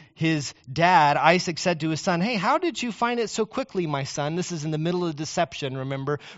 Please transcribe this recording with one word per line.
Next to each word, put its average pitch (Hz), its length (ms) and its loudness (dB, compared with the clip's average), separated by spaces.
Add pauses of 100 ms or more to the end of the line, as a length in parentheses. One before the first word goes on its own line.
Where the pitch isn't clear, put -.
(140)
his 156 400 0 (180)
dad, 160 440 6
Isaac 165 420 4
said 175 220 0
to 160 120 -2
his 156 100 -4
son, 175 180 0
"Hey, 226 160 0
how 214 220 2
did 330 260 -4
you 240 80 -4
find 240 260 -2
it 220 120 -2
so 220 160 -2
quickly, 196 420 -4
my 139 160 -2
son?" 151 320 -4
This 180 160 -4
is 151 140 -6
in 160 60 -4
the 151 60 -2
middle 175 300 -2
of 160 80 -6
deception, 147 600 -4
remember, 135 420 -4 (180)